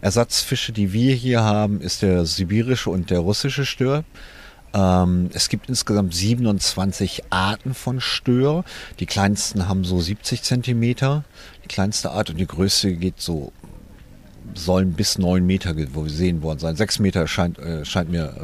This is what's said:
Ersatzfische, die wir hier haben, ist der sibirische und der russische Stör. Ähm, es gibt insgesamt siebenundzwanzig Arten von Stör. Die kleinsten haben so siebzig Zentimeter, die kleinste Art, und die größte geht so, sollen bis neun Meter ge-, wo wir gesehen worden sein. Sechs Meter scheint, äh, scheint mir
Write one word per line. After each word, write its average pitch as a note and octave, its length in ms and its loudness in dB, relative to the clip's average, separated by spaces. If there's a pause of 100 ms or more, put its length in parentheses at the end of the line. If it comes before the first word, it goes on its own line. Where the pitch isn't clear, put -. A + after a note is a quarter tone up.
Ersatzfische, A#2 680 0
die G#2 220 0
wir B2 240 4
hier A#2+ 260 2
haben, G#2 380 2
ist - 220 -4
der F2+ 240 4
sibirische A2 640 0
und F2 220 -2
der F2+ 80 2
russische C3 480 0
Stör. C#3 380 0 (680)
Ähm, F2+ 600 4
es - 160 -2
gibt - 200 -6
insgesamt G#2 460 0
siebenundzwanzig G#2 1160 0
Arten B2+ 440 -2
von B2+ 260 -4
Stör. C3+ 600 0 (380)
Die F2+ 60 -4
kleinsten G2 600 0
haben F#2+ 140 0
so F2+ 180 0
siebzig G#2 440 -4
Zentimeter, B2 800 0 (400)
die - 40 -20
kleinste G2 440 -2
Art, G2+ 180 -2
und D#2+ 80 -6
die F#2 80 0
größte F#2+ 460 0
geht F2 280 -2
so, D#2 300 -4 (1040)
sollen F2+ 380 2
bis G2 260 0
neun F2+ 260 4
Meter F#2 300 0
ge-, D#2 180 -2
wo D#2 100 -4
wir - 20 -4
gesehen D#2+ 400 0
worden D#2 160 -4
sein. D#2+ 160 -2
Sechs G#2 240 0
Meter F#2 260 2
scheint, F2 320 -2
äh, D#2 260 -8
scheint F2 280 -2
mir D#2+ 200 -2 (120)